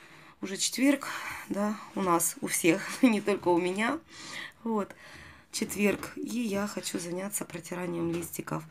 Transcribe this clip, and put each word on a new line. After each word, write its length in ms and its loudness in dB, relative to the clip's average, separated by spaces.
уже 160 -6
четверг, 500 2
да, 280 0
у 60 0
нас 400 4
у 60 -4
всех, 340 4
<laughs> 80 0
не 200 8
только 260 2
у 120 6
меня. 400 0
Вот, 300 -2
четверг, 640 0
и 240 -4
я 280 0
хочу 320 -4
заняться 460 -4
протиранием 640 -4
листиков. 600 -4